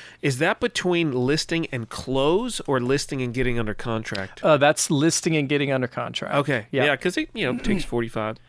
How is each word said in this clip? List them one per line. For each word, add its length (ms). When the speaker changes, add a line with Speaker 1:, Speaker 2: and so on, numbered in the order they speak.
Speaker 1:
is 160
that 220
between 520
listing 600
and 180
close 800
or 120
listing 440
and 100
getting 240
under 160
contract? 720
Speaker 2:
Uh, 140
that's 340
listing 440
and 140
getting 220
under 160
contract. 480
Speaker 1:
Okay. 340
Speaker 2:
Yeah. 160
Speaker 1:
Yeah, 100
'cause 220
it, 160
you 180
know, 60
takes 280
<clears throat> 80
forty-five, 440